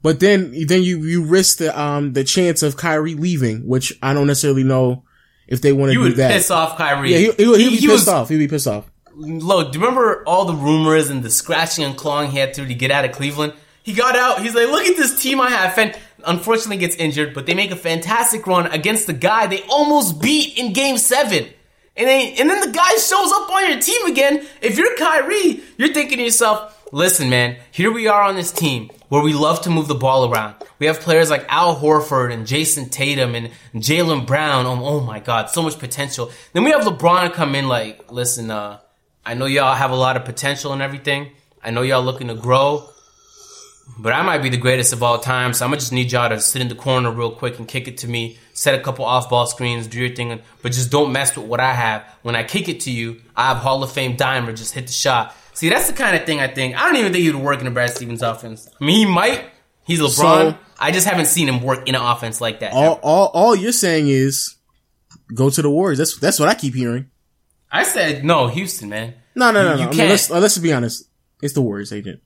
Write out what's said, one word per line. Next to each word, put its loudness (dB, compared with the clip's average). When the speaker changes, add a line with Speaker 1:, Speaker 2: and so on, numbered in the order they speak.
Speaker 1:
But 2
then, 4
then 4
you, 0
you 0
risk 2
the, -2
um, -2
the 0
chance 0
of 0
Kyrie -2
leaving, -2
which -2
I 0
don't 2
necessarily 2
know 2
if -2
they 6
wanna 4
Speaker 2:
You 4
Speaker 1:
do 2
Speaker 2:
would 4
Speaker 1:
that. 4
Speaker 2:
piss 2
off 0
Kyrie. 0
Speaker 1:
Yeah, 6
he, 6
he 4
would, 8
he'd 6
Speaker 2:
He, 4
Speaker 1:
be 2
Speaker 2:
he 4
Speaker 1:
pissed 6
Speaker 2:
was 4
Speaker 1:
off. 2
He'd 2
be 2
pissed -2
off. -6
Speaker 2:
Lo, -2
do -6
you 0
remember 0
all 2
the -2
rumors 2
and -4
the -6
scratching -2
and -6
clawing -2
he -4
had -2
to, -10
to -6
get -2
out 2
of -2
Cleveland? -4
He -8
got 2
out. 0
He's -6
like, 4
"Look 0
at 4
this 0
team -2
I 2
have." 0
And -2
unfortunately -2
gets -2
injured, -2
but -8
they 0
make -2
a -8
fantastic -2
run 2
against -2
the -4
guy 0
they -4
almost 2
beat 0
in -2
game 0
seven. 0
And 0
then, 2
and 4
then 2
the -2
guy 2
shows 2
up 0
on 2
your -2
team 0
again. 2
If -2
you're 2
Kyrie, 0
you're 2
thinking -2
to -2
yourself, 0
"Listen, 0
man, 2
here 0
we -4
are 4
on 2
this -6
team -2
where 2
we 2
love 0
to -4
move 0
the -2
ball 2
around. -2
We -2
have 0
players 4
like -2
Al 2
Horford 2
and -8
Jason -2
Tatum -2
and -8
Jaylen 0
Brown. 0
Oh, -4
oh -2
my -6
God, -2
so -2
much -4
potential." -8
Then 2
we 4
have 4
LeBron 2
come -2
in -2
like, -6
"Listen, -4
uh, -8
I -8
know -4
y'all 2
have 0
a -2
lot 2
of -6
potential -6
and -6
everything. -6
I -8
know -2
y'all 2
looking -6
to -8
grow, 0
but -2
I 0
might 0
be -2
the -2
greatest 2
of -4
all 2
time, -2
so -2
I'ma 0
just -6
need 0
y'all 2
to -4
sit -2
in -2
the -6
corner 0
real -4
quick -8
and -14
kick -8
it -14
to -10
me, -6
set 0
a -2
couple -6
off-ball 2
screens, -6
do -10
your -4
thing, -8
but -4
just -2
don't 2
mess -2
with -12
what -2
I 2
have. -2
When -4
I 0
kick -4
it -8
to -6
you, -6
I 2
have 0
Hall -2
of -8
Fame -4
dimer, -2
just -10
hit -10
the -10
shot." 0
See, -2
that's 2
the -2
kind 0
of -2
thing -4
I 0
think. -4
I 0
don't 2
even 0
think 2
he 4
would -4
work -2
in -6
a -4
Brad 0
Stevens -8
offense. -8
I -4
mean, 4
he 2
might. 0
He's -2
LeBron. 4
Speaker 1:
So, -12
Speaker 2:
I -2
just 0
haven't 0
seen 0
him -2
work -4
in 0
an 0
offense -4
like -6
that -6
Speaker 1:
all, 4
Speaker 2:
ever. -4
Speaker 1:
all, 4
all 6
you're -2
saying 2
is 0
go 2
to -2
the 0
Warriors. 0
That's, -2
that's 0
what 2
I 2
keep -6
hearing. -4
Speaker 2:
I 0
said, -2
no, 2
Houston, -6
man. -10
Speaker 1:
No, 4
no, 4
Speaker 2:
You, 6
Speaker 1:
no, 2
Speaker 2:
you 0
Speaker 1:
no. 0
I 0
mean, -2
Speaker 2:
can't. 4
Speaker 1:
let's, 2
uh, 0
let's 4
be 0
honest. -4
It's -6
the 0
Warriors, -4
agent. -12